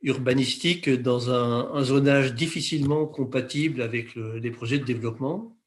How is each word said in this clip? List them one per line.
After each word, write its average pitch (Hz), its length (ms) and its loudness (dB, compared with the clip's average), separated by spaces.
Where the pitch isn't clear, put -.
urbanistique 131 880 0
dans 123 420 2
un, 120 420 2
un 143 100 0
zonage 139 500 4
difficilement 151 720 0
compatible 135 760 -2
avec 117 340 -4
le, 113 240 -8
les 117 120 -4
projets 120 280 -2
de 135 40 -6
développement. 127 680 -4